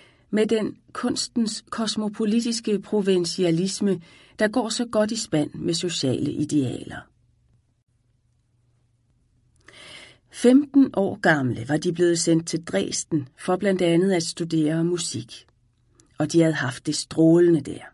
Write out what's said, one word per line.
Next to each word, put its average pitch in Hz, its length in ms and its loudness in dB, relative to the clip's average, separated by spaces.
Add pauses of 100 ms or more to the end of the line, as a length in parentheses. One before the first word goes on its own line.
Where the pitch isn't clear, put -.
(300)
med 214 160 2
den 214 300 -2 (160)
kunstens - 800 -4
kosmopolitiske 220 1080 -2
provinsialisme, 185 1200 0 (380)
der 214 100 2
går 220 200 0
så 240 180 -4
godt 214 240 0
i 226 60 -6
spand - 380 -2
med 165 200 -4
sociale 156 580 -2
idealer. - 760 -4 (3250)
Femten 262 640 4
år 196 280 -2
gamle 131 460 0
var 147 80 0
de 175 160 -2
blevet 170 260 2
sendt 165 280 2
til 165 180 -6
Dresden - 640 -4 (100)
for - 180 -2
blandt 190 260 0
andet 175 300 4
at 170 100 0
studere 165 600 -2
musik. 170 640 -6 (720)
Og 151 140 -2
de 170 80 4
havde 160 140 4
haft 127 320 -6
det 151 100 -4
strålende 165 640 4
der. - 200 -12 (140)